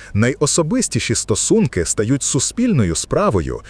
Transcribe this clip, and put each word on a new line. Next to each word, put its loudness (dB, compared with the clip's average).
найособистіші 0
стосунки 0
стають 0
суспільною 0
справою, 0